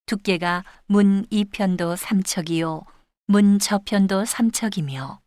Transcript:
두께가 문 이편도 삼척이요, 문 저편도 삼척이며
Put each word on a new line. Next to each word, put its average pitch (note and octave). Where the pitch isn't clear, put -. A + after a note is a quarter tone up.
두께가 F3+
문 G3+
이편도 F#3
삼척이요, E3
문 G3+
저편도 G3
삼척이며 G3